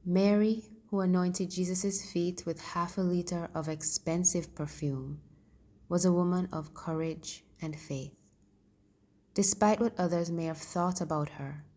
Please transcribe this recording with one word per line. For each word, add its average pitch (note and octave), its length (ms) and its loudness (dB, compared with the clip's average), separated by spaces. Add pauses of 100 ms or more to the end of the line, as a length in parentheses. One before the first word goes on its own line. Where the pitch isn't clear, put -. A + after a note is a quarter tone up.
Mary, G#3 580 4 (240)
who G3 140 0
anointed F3+ 500 2
Jesus' F#3 580 -2
feet F3 360 -2
with E3 160 -4
half F3 360 -4
a F#3+ 40 0
liter F3 520 0
of D#3 140 -2
expensive E3 880 0
perfume, C#3+ 640 -4 (720)
was F3 160 2
a F3+ 80 6
woman F3+ 400 2
of D#3 200 -8
courage D#3+ 720 -6 (180)
and D#3 140 -6
faith. C#3+ 380 -10 (1200)
Despite G#3+ 480 4
what A#3 180 0
others E3+ 320 0
may E3 140 -2
have D#3+ 140 -4
thought F3+ 420 -2
about D3+ 300 -2
her C#3 340 -10 (120)